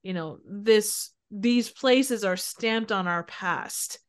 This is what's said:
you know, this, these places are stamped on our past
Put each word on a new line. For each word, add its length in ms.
you 120
know, 240
this, 600
these 400
places 540
are 120
stamped 560
on 140
our 180
past 720